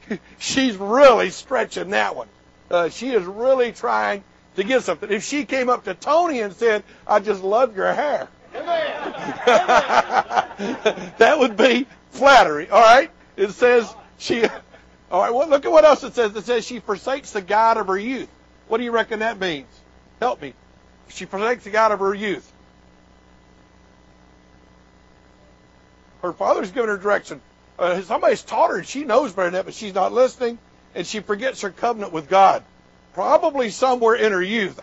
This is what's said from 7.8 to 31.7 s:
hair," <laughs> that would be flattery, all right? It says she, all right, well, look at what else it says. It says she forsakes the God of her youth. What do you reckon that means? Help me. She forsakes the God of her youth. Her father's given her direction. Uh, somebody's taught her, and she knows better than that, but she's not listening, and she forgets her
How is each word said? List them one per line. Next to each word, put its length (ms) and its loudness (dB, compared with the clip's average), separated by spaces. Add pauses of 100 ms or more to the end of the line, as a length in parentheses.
hair," 360 -4 (120)
<laughs> 120 -20
that 2750 0
would 180 0
be 320 2 (220)
flattery, 600 4
all 100 6
right? 300 8 (260)
It 160 0
says 400 4 (260)
she, 260 -2 (640)
all 100 0
right, 140 0
well, 140 0
look 160 2
at 80 -2
what 120 8
else 200 6
it 100 -12
says. 220 -2
It 80 -10
says 200 -2
she 140 -12
forsakes 540 -6
the 100 -6
God 340 2
of 120 -2
her 100 -2
youth. 300 -8 (400)
What 100 -2
do 60 -6
you 80 -6
reckon 260 -2
that 220 -4
means? 260 -6 (540)
Help 200 -4
me. 140 -14 (540)
She 160 -16
forsakes 400 -4
the 60 -18
God 200 2
of 80 -2
her 160 -2
youth. 380 -8 (3750)
Her 100 -4
father's 380 -2
given 180 -4
her 100 -4
direction. 420 -4 (380)
Uh, 240 -2
somebody's 400 0
taught 280 0
her, 60 -4
and 100 -8
she 160 -10
knows 300 0
better 140 -2
than 80 -4
that, 100 -4
but 100 -14
she's 200 -10
not 180 0
listening, 460 -2 (340)
and 140 -8
she 140 -8
forgets 400 -6
her 100 -8